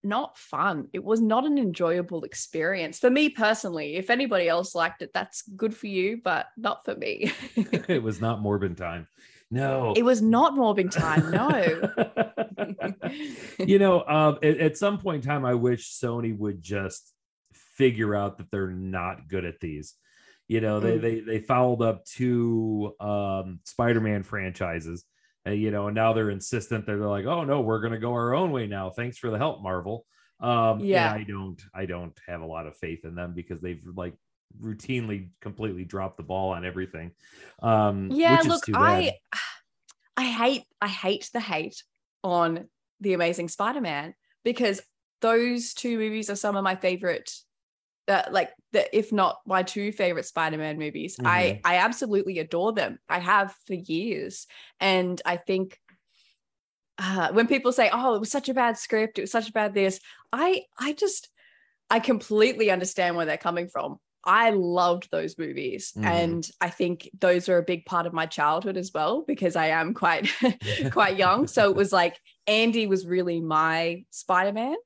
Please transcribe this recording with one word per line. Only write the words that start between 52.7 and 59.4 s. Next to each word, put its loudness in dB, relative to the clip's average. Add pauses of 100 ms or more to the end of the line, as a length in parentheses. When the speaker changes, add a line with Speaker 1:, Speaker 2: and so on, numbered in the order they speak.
Speaker 1:
them. -2 (100)
I 0
have 2 (120)
for -6
years. -6 (340)
And 2
I 0
think, -4 (1200)
uh, 0
when 6
people 2
say, 4
"Oh, 2
it 0
was -6
such -2
a -2
bad 2
script, -2
it -4
was -6
such 0